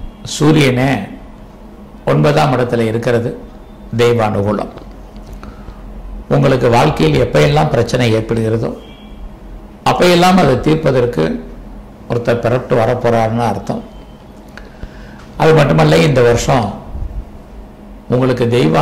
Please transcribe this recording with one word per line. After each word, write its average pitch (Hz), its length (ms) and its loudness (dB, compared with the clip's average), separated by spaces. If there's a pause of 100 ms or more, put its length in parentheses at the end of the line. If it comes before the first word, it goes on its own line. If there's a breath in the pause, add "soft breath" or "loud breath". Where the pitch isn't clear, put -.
(360)
சூரியனே 139 520 2 (1200)
ஒன்பதாம் 147 440 2
இடத்துல 120 360 0
இருக்கிறது 117 380 0 (720)
தெய்வ 120 280 4
அனுகூலம். 104 440 -2 (1600 loud breath)
உங்களுக்கு 135 400 2
வாழ்க்கையில் 147 500 2
எப்பையெல்லாம் 147 480 2
பிரச்சனை 120 340 0 (100)
ஏற்படுகிறதோ 113 540 -2 (1200)
அப்பையெல்லாம் 180 520 4
அதை 131 120 4 (100)
தீர்ப்பதற்கு 131 580 2 (840)
ஒருத்தர் 117 360 0
பிறப்பிட்டு 123 360 0
வரப்போறாருன்னு 117 680 2
அர்த்தம். - 320 -6 (1600 loud breath)
அது 156 180 6
மட்டுமல்ல, 151 480 4
இந்த 131 120 2 (100)
வருஷம் 120 380 0 (1500)
உங்களுக்கு 127 320 0 (100)
தெய்வ 156 240 2